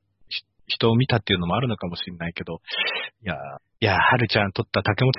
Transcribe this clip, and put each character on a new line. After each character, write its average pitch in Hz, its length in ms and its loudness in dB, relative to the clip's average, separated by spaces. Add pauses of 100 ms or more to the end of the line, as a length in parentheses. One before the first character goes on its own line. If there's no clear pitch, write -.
(260)
ひ-、 - 160 -10 (240)
人 - 240 2
を 113 60 4
見 127 100 4
た 120 120 2
っ - 40 2
て - 100 0
い 95 40 2
う - 20 -2
の 87 80 0
も 87 80 0
あ 110 60 2
る 131 80 -2
の 110 80 -2
か - 100 -8
も 87 80 -6
し - 120 -10
れ 90 100 -12
な 85 120 -6
い 85 40 -8
け - 100 -10
ど、 85 160 -10 (640)
い 110 40 -10
や 85 80 -2
ー、 - 20 -8 (460)
い 110 40 4
や 98 80 4
ー、 90 60 2
は - 160 4
る 117 100 2
ち - 100 2
ゃ 104 80 6
ん 98 60 -2
取 - 160 -4
っ - 40 -20
た 98 120 0
竹 107 220 2
本 131 140 4